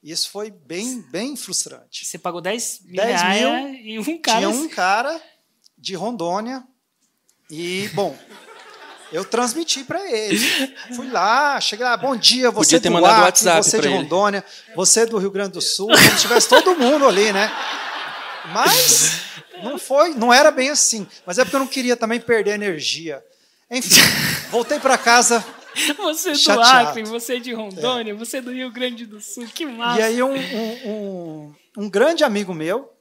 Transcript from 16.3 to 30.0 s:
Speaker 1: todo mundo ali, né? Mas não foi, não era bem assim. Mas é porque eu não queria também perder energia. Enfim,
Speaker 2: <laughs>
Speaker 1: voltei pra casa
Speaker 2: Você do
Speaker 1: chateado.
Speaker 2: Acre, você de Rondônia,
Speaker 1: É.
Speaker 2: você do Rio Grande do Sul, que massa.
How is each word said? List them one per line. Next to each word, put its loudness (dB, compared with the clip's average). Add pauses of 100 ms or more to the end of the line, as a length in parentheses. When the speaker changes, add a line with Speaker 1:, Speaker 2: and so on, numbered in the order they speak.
Speaker 1:
todo 6
mundo 4
ali, 4
né? 0 (1000)
Mas 2 (420)
não -8
foi, 2
não 2
era 8
bem -2
assim. -2 (200)
Mas -4
é 4
porque -4
eu 0
não -2
queria -2
também -4
perder 0
energia. -6 (460)
Enfim, -2 (260)
Speaker 2:
<laughs> -6
Speaker 1:
voltei -2
pra 2
casa 4 (520)
Speaker 2:
Você -4
do 0
Speaker 1:
chateado. 6
Speaker 2:
Acre, -6
você -6
de -12
Rondônia, -6
Speaker 1:
É. -8
Speaker 2:
você -8
do -12
Rio -8
Grande -8
do -20
Sul, -14
que -10
massa. -2